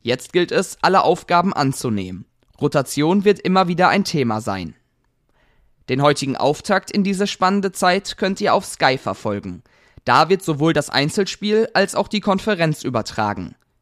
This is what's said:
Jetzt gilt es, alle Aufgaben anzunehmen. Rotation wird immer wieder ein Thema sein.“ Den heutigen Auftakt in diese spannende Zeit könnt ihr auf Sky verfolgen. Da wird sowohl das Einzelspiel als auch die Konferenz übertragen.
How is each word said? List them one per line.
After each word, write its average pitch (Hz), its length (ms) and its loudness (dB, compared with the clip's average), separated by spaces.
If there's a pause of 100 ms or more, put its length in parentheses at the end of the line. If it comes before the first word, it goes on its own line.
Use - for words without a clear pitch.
Jetzt 120 320 -4
gilt 175 180 0
es, 185 300 -2
alle 180 220 4
Aufgaben 175 500 2
anzunehmen. 104 720 -4 (340)
Rotation 147 640 0
wird 208 160 4
immer 185 280 2
wieder 180 200 2
ein 196 160 2
Thema 117 380 -2
sein.“ 95 320 -6 (1160)
Den 127 120 0
heutigen 143 340 2
Auftakt 151 560 -2
in 202 120 0
diese 196 240 -2
spannende 190 440 0
Zeit 185 460 -2
könnt 196 240 -2
ihr 196 120 2
auf 196 120 0
Sky 131 320 0
verfolgen. 98 680 -6 (420)
Da 135 220 4
wird 185 160 0
sowohl 156 300 0
das 147 160 -2
Einzelspiel 208 840 0
als 196 220 0
auch 208 120 -2
die 214 120 -4
Konferenz 190 640 -2
übertragen. 107 720 -4 (260)